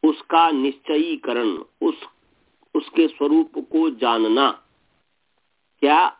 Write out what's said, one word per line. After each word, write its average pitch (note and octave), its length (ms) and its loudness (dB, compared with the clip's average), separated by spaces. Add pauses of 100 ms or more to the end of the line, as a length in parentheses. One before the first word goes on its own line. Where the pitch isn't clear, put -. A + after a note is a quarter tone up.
उसका E3 480 2
निश्चयीकरण, C3+ 1040 -4 (240)
उस, - 260 -4 (680)
उसके D#3+ 320 0
स्वरूप D#3 440 0 (200)
को D#3+ 260 0
जानना, A#2 520 2 (1300)
क्या? D3 180 4 (200)